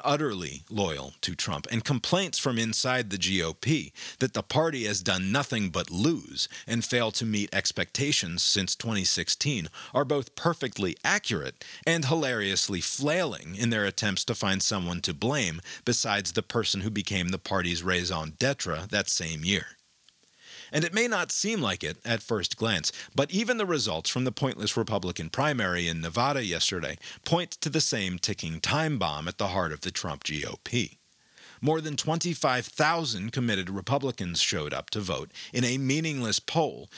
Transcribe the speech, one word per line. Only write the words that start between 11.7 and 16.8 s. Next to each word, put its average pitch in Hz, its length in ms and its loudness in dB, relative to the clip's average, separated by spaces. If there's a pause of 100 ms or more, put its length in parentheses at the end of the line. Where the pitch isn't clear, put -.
and 165 200 4
hilariously 113 760 2
flailing 135 760 0
in 117 140 2
their 110 140 4
attempts 98 420 2
to 113 100 -2
find 98 260 2
someone 87 380 0
to - 120 -2
blame 98 480 0 (240)
besides 104 480 2
the 110 100 0
person 98 400 0